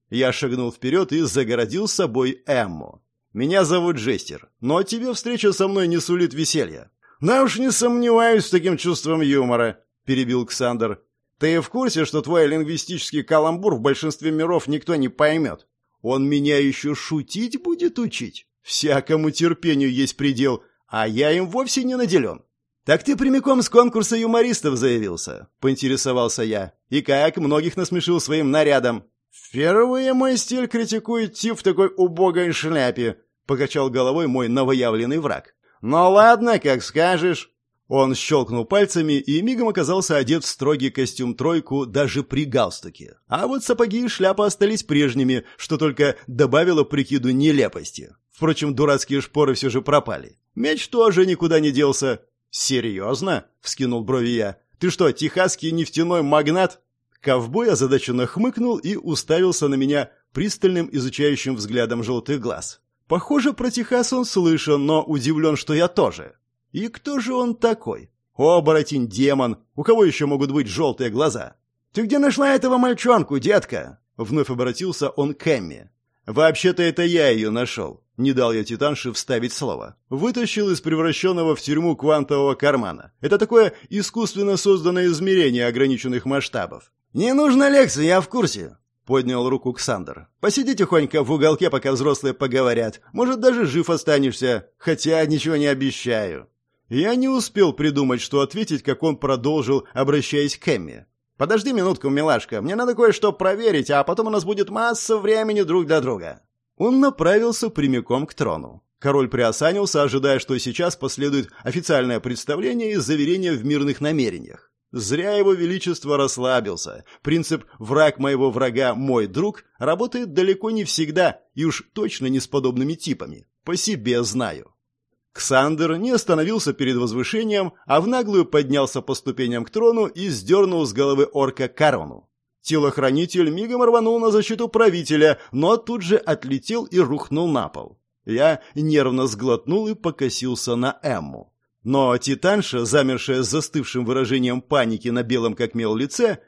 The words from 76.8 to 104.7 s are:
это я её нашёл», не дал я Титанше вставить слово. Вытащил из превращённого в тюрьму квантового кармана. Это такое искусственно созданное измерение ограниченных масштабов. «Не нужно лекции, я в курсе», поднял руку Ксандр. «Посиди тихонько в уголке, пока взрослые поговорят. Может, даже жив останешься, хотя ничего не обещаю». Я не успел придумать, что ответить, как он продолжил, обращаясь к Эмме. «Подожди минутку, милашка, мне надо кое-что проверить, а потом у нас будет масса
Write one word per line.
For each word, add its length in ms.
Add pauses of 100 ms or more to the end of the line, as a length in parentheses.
это 220
я 260
её 220
нашёл», 520 (140)
не 160
дал 180
я 120
Титанше 480
вставить 420
слово. 420 (140)
Вытащил 640
из 100
превращённого 760
в 60
тюрьму 340
квантового 600
кармана. 560 (100)
Это 160
такое 360 (160)
искусственно 680
созданное 480
измерение 600
ограниченных 580
масштабов. 680 (220)
«Не 200
нужно 360
лекции, 360
я 160
в 80
курсе», 480 (280)
поднял 440
руку 240
Ксандр. 540 (120)
«Посиди 360
тихонько 480
в 80
уголке, 380
пока 220
взрослые 420
поговорят. 680 (100)
Может, 280
даже 260
жив 240
останешься, 880
хотя 480
ничего 300
не 120
обещаю». 800 (420)
Я 260
не 140
успел 440
придумать, 480
что 200
ответить, 420
как 200
он 140
продолжил, 760
обращаясь 640
к 100
Эмме. 400 (300)
«Подожди 360
минутку, 360
милашка, 520
мне 140
надо 180
кое-что 400
проверить, 560
а 140
потом 240
у 20
нас 160
будет 240
масса 480